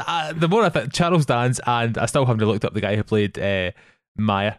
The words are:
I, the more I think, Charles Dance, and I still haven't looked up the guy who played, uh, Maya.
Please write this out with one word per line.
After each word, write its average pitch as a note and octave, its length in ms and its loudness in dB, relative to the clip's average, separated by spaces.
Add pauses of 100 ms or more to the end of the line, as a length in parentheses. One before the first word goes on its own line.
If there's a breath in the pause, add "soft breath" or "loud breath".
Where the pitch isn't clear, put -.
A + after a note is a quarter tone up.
I, D#3+ 260 -4
the E3 160 0
more G#3+ 160 4
I F3 60 2
think, C#3+ 220 -4
Charles E3+ 340 2
Dance, B2 400 0
and A#2 320 0
I A#2 80 0
still C#3 200 0
haven't A2 200 2
looked G#2+ 180 0
up - 100 -2
the G#2 60 -4
guy G2+ 160 0
who G#2 80 -2
played, G#2 340 0
uh, F#2+ 340 -2 (440 soft breath)
Maya. G2+ 420 0